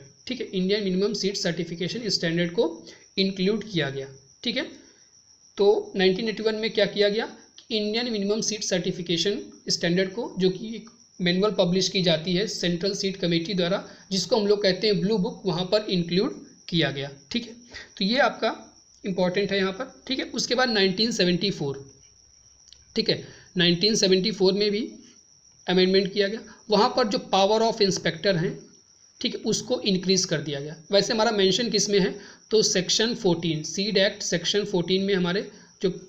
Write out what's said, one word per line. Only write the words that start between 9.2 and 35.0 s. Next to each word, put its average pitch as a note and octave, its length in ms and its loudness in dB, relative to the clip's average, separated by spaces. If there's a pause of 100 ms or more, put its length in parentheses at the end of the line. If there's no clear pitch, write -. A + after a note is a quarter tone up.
standard F#3 440 0
को, A#3+ 260 -8
जो F#3 100 4
कि A3 260 -6
एक - 140 -14 (300)
manual F#3 340 2
publish F3+ 360 2
की F#3+ 140 0
जाती E3 300 2
है F#3+ 160 0
Central F3+ 460 -2
Seat F#3+ 220 -4
Committee F3 360 -2
द्वारा, F3+ 300 0 (280)
जिसको F#3+ 240 0
हम G#3 120 2
लोग G#3 160 4
कहते F#3+ 240 2
हैं G3+ 140 2
Blue G#3+ 160 2
Book, A#3 280 -2
वहाँ F3+ 200 -2
पर G#3+ 240 0
include F3 560 0 (240)
किया D3+ 220 2
गया, C#3 180 -6 (220)
ठीक A#3 160 -4
है। - 60 -16 (440)
तो G3 80 -2
ये A#3+ 140 2
आपका B3 360 0 (480)
important F#3 480 0
है G3 60 0
यहाँ F#3+ 160 0
पर, - 180 -10 (160)
ठीक C4 120 -2
है। - 120 -4
उसके A#3+ 240 -2
बाद B3+ 140 2
नाइनटीन G#3+ 440 2
सेवेंटी F3+ 380 2
फ़ोर, C#3 320 -6 (1120)
ठीक A3 140 0
है, D#3+ 140 -2 (340)
नाइनटीन F3 380 4
सेवेंटी F#3+ 360 2
फ़ोर F#3+ 220 2
में G#3 180 0
भी G#3+ 160 -4 (800)
amendment F#3 460 4
किया G3+ 140 2
गया। A3 120 -6 (300)
वहाँ G#3+ 280 4
पर A#3 100 2
जो G3 100 -2 (120)
power G3 340 4
of A3+ 180 0
inspector F#3+ 560 0
हैं, F3+ 200 -2 (640)
ठीक - 140 -4
है, - 80 -10
उसको B3 380 -2
increase F#3 440 0
कर D#3 160 -2
दिया D3 180 -6
गया। D3+ 160 -10 (160)
वैसे G3 220 2
हमारा A3 180 2
mention G3+ 380 2
किस G3+ 200 0
में G3+ 100 4
है, G3+ 140 2 (380)
तो A3 120 4
section A3+ 520 0
fourteen, E3 500 0
seed G3 320 -2
act G3+ 260 2
section F#3+ 420 -2
fourteen F#3 380 0